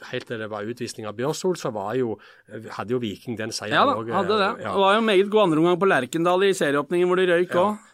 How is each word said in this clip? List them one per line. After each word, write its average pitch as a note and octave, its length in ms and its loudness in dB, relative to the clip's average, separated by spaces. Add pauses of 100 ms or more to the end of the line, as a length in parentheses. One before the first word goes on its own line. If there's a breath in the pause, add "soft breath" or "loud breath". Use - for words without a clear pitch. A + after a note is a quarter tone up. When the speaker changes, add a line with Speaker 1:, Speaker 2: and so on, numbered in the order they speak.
(120)
Speaker 1:
helt B2+ 160 -6
til A#2 120 -8
det A2 100 -8
var G#2 140 -6
utvisning A2+ 440 -8
av G#2 80 -8
Bjørsol, D#3 400 -2
så D3+ 160 -6
var G#2+ 240 -6
jo, A#2+ 220 -2 (540 loud breath)
hadde G#2 180 -8
jo B2 80 0
Viking A2 400 -6
den A2 140 -6
seieren G#2+ 200 -6
Speaker 2:
Ja E3+ 140 2
da, F#3+ 160 0
Speaker 1:
også, A2+ 80 -8
eh, A#2 60 -4
Speaker 2:
hadde F#3+ 120 0 (120)
det. G3 240 -2
Speaker 1:
ja. - 100 -4
Speaker 2:
Det F#3 60 0
var G3 160 4
jo A3+ 60 2
meget G3+ 280 4
god G#3+ 220 4
andreomgang E3 280 2
på G3 80 2
Lerkendal E3+ 560 2
i G3 80 4
serieåpningen F3 560 0
hvor F3+ 80 2
de F#3 120 2
røyk F3 260 2
Speaker 1:
Ja. F3 80 2
Speaker 2:
også. G#3 180 0 (140)